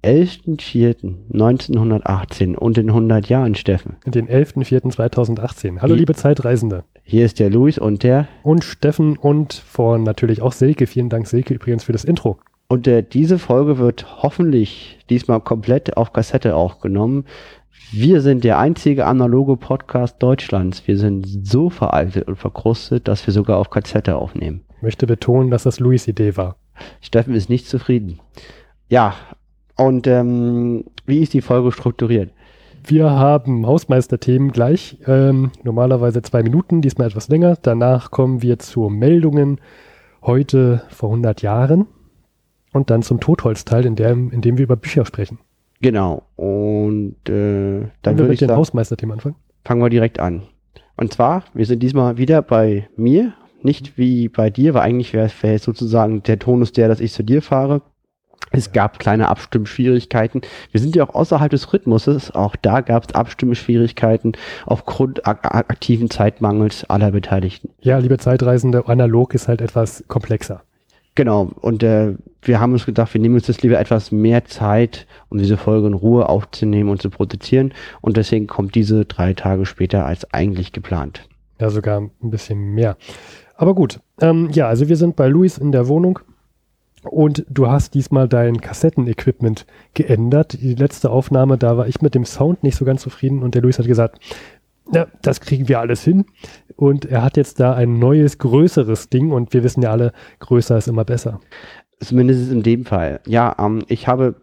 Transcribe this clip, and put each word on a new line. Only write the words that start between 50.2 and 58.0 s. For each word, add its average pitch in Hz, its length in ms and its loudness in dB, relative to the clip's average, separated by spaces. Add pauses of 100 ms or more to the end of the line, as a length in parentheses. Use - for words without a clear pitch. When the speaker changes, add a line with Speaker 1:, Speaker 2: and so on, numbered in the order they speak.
Speaker 1:
Und 110 160 -4
zwar, 156 400 0
wir 110 120 -2
sind 117 160 -2
diesmal 123 360 0
wieder 147 240 2
bei 110 560 0
mir, 160 360 2 (280)
nicht 139 360 -4
wie 127 300 0
bei 110 220 0
dir, 135 240 2
weil 117 80 4
eigentlich 123 320 -2
wär, 110 160 0 (100)
wär 110 140 0
jetzt 107 100 -2
sozusagen 110 600 0
der 110 160 0
Tonus 120 340 0
der, 113 160 4
dass 113 100 0
ich 113 140 -4
zu 107 100 -6
dir 131 180 2
fahre. 139 400 -2 (720)